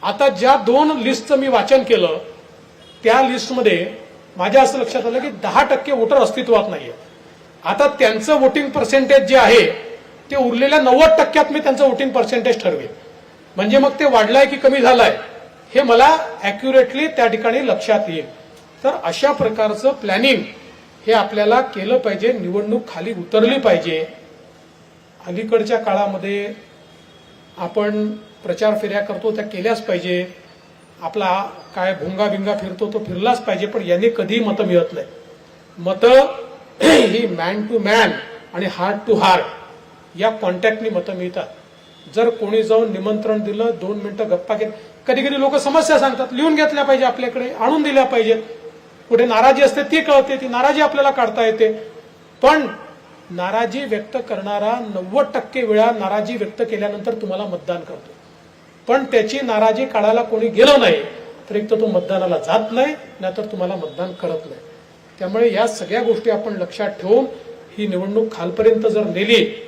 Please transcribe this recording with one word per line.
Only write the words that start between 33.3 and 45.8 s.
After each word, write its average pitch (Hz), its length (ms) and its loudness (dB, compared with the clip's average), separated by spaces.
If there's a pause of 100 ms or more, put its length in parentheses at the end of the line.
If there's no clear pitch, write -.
पाहिजे, 196 220 -4
पण 208 160 -6
यांनी 180 340 0
कधीही 220 240 -2
मतं 208 240 -2
मिळत 175 280 2
नाही. 143 140 -10 (720)
मतं 233 480 4 (540)
<clears throat> - 20 0
ही 240 440 4
man 196 460 -4
to 226 100 0
man 214 280 2 (440)
आणि 190 120 -6
heart 208 440 -4
to 208 100 4
heart 196 220 4 (720)
या 208 140 0
कॉन्टॅक्टनी 214 600 -2
मतं 185 240 -6
मिळतात. 180 300 -8 (720)
जर 233 140 2
कोणी 220 320 -2
जाऊन 220 300 2
निमंत्रण 214 480 -4
दिलं, 208 240 -4 (160)
दोन 202 180 -6
मिनिटं 202 320 -6
गप्पा 180 240 -2
केल्या, 214 240 -6 (280)
कधी 262 200 0
कधी 277 140 -2
लोक 277 160 2
समस्या 302 420 2